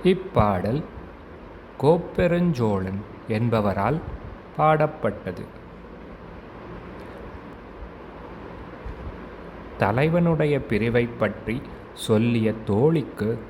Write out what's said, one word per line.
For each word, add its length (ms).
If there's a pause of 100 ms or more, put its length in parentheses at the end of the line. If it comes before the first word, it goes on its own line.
இப்பாடல் 800 (960)
கோப்பெருஞ்சோழன் 1160 (280)
என்பவரால் 720 (600)
பாடப்பட்டது. 880 (4000)
தலைவனுடைய 840
பிரிவைப் 600
பற்றி 420 (320)
சொல்லிய 600 (140)
தோழிக்கு 680 (120)